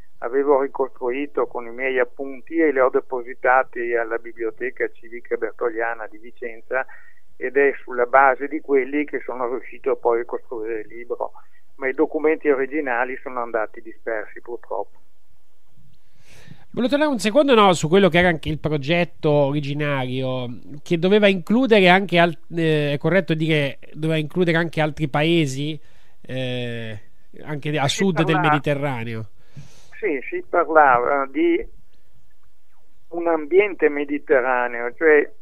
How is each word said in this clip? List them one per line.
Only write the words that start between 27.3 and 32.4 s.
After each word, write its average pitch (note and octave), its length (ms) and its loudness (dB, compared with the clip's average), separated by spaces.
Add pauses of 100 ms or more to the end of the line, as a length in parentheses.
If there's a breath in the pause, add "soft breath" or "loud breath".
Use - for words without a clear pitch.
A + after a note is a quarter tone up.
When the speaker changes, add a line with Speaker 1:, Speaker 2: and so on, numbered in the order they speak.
Speaker 2:
anche D3+ 340 -4
a C#3 100 2
Speaker 1:
Si - 80 0
Speaker 2:
sud F3+ 280 2
del D#3+ 100 2
Speaker 1:
parla-, F3 160 4
Speaker 2:
Mediterraneo? C3+ 800 0 (800 loud breath)
Speaker 1:
sì, D3+ 140 0 (100)
si F3+ 180 -6
parlava C#3+ 800 6
di E3 400 2 (1400)